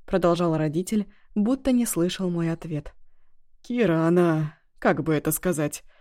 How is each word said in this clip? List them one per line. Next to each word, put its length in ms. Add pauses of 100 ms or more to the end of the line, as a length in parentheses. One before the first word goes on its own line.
продолжал 500
родитель, 560 (220)
будто 380
не 140
слышал 440
мой 200
ответ. 440 (680)
«Кира, 460
она, 520 (200)
как 240
бы 120
это 180
сказать, 520 (160)